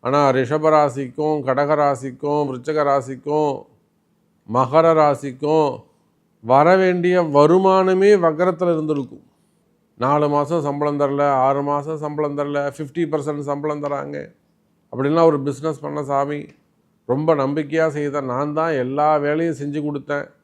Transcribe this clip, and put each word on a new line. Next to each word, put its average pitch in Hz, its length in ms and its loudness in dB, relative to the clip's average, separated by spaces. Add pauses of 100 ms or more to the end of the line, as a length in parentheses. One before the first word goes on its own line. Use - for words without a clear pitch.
ஆனா 139 180 2 (160)
ரிஷபராசிக்கும், 147 1080 0
கடகராசிக்கும், 143 1000 0
விருச்சிக 143 400 -4
ராசிக்கும், 139 640 -2 (960)
மகர 127 380 4 (120)
ராசிக்கும் 147 720 0 (760)
வரவேண்டிய 180 720 4 (180)
வருமானமே 190 760 6 (140)
வக்ரத்துல 170 500 0
இருந்திருக்கும். 151 500 -6 (720)
நாலு 147 380 2
மாசம் 147 320 -2
சம்பளம் 147 340 -2
தரல, 143 220 0 (240)
ஆறு 139 140 0 (100)
மாசம் 147 320 -4
சம்பளம் 147 360 -4
தரல, 143 200 -4 (160)
ஃபிஃப்டி 156 380 -6
பர்சன்ட் 147 360 -6
சம்பளம் 147 360 -6
தராங்க 143 340 -8 (760)
அப்படின்லாம் 156 360 2
ஒரு 151 160 0
பிசினஸ் 139 380 -6
பண்ண 147 240 -8
சாமி, 143 320 -2 (720)
ரொம்ப 156 320 2
நம்பிக்கையா 147 440 0 (100)
செய்த 147 260 -4 (100)
நான் 147 260 -4
தான் 160 160 0 (100)
எல்லா 143 260 0 (160)
வேலையும் 156 340 -2
செஞ்சு 143 260 -6
கொடுத்தேன் 143 400 -6 (180)